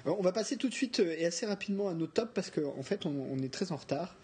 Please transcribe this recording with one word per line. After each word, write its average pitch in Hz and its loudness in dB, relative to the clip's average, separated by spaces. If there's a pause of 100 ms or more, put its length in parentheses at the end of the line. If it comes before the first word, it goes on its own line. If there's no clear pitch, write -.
Alors, 170 2
on 190 0
va 185 4
passer 220 0
tout 269 0
de 220 0
suite, - 0
euh, 165 4
et 165 2
assez 170 2
rapidement 202 0
à 180 0
nos 165 0
tops, 226 0
parce - -2
qu'en 139 -2
fait, 202 -2
on, 143 0
on 135 -2
est 131 -2
très - -2
en 147 -2
retard. 160 -4